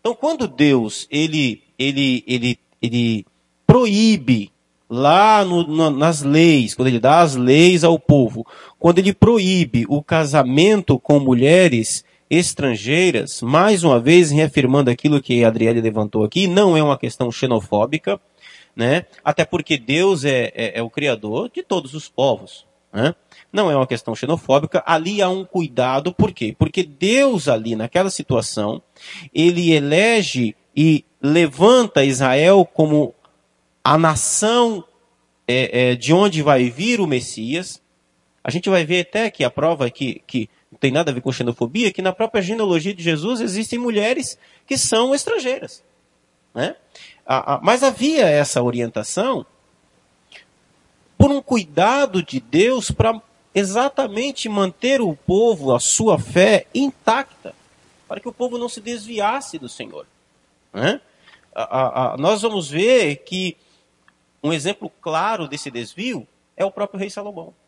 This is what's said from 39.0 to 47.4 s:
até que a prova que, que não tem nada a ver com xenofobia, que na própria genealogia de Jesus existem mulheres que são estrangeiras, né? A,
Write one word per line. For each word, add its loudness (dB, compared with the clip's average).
até -4
que -4
a 0
prova -2
que, -8
que -6
não -20
tem 0
nada 0
a -6
ver -8
com -6
xenofobia, -4
que -10
na -2
própria -4
genealogia -2
de -16
Jesus -2
existem -6
mulheres -4
que -4
são 0
estrangeiras, -6
né? -6
A, -2